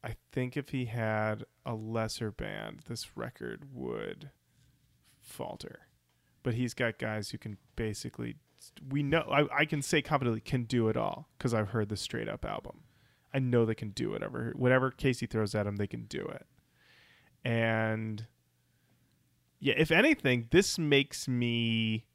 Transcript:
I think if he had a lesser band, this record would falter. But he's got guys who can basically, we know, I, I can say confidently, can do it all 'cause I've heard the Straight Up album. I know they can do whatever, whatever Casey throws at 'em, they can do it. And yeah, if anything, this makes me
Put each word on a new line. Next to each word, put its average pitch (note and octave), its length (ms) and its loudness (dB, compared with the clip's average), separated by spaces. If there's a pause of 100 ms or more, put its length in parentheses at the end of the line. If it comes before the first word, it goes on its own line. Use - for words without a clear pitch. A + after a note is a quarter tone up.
I A2+ 120 -8 (160)
think B2+ 260 -4
if C#3 120 -8
he B2+ 160 -2
had G#2+ 600 -2 (200)
a A#2+ 80 -4
lesser A2 580 -4
band, - 560 -10
this - 280 -10
record A#2+ 580 -10
would A#1 580 -8 (880)
falter. - 680 -12 (560)
But B2 120 0
he's B2 180 -2
got A#2 260 -2
guys G#2+ 300 -4
who A#2 80 -10
can G#2 200 -10 (200)
basically, A2+ 580 -6 (540)
we C#3+ 120 0
know, C#3+ 200 2 (100)
I, C#3+ 300 4
I D#3+ 40 6
can D3+ 160 -2
say D3+ 200 2
confidently, B2 400 0
can B2 240 -2
do A2+ 240 2
it A2 80 0
all - 320 -4 (100)
'cause A#2+ 140 0
I've G#2+ 160 2
heard A2 180 0
the G#2 80 -4
Straight A2+ 320 -6
Up - 160 -6
album. - 380 -8 (520)
I C3+ 60 2
know B2 260 6
they A2 100 0
can G#2+ 160 -8
do G#2 200 -4
whatever, A2+ 460 -4
whatever B2+ 340 6
Casey B2+ 340 0
throws G#2+ 300 0
at G#2 100 2
'em, G#2 120 -4
they G2+ 100 0
can A#2 160 -8
do - 220 -6
it. - 200 -10 (1000)
And A2 840 0 (1300)
yeah, C3+ 180 2
if D#3 120 4
anything, D#3+ 640 4
this - 260 4
makes C#3+ 520 2
me A#2 840 2